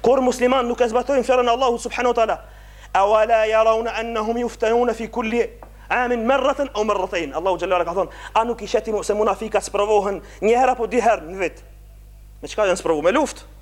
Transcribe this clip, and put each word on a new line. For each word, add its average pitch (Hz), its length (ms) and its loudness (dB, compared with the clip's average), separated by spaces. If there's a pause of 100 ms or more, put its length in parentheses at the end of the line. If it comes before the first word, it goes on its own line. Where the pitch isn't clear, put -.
Kur 262 220 4
musliman 247 420 2
nuk 240 140 -2
e 233 100 2
zbatojnë 247 340 0
fjalën 254 220 2
e 233 60 2
Allahut 240 280 0
subhanahu 240 320 -2
wa 233 60 0
taala, 208 180 0 (560)
"Awala 214 520 4
yarawna 220 460 2 (100)
annahum 233 360 -4
yuftanuna 240 560 0
fi 226 140 -8
kulli 226 420 -2 (400)
amin 233 360 0
marratan 269 480 0
aw 214 100 -2
marratayn." 185 500 -2
Allahu 175 240 -2
xhallahu 180 280 0
ka 170 80 -6
thonë, 180 160 -2 (240)
"A 220 100 2
nuk 233 180 -4
i 208 60 -10
sheti 220 240 -2
mu-, 208 120 -2
se 214 100 -2
munafikat 208 500 -2
sprovohen 202 580 0 (200)
një 220 160 4
herë 254 140 4
apo 240 160 -2
dy 226 140 0
herë 160 280 2
në 185 80 -12
vit?" 180 260 -6 (800)
Me - 60 -14
çka - 180 0
janë 185 120 2
sprovu? 160 240 0
Me 170 100 4
luftë. - 500 -2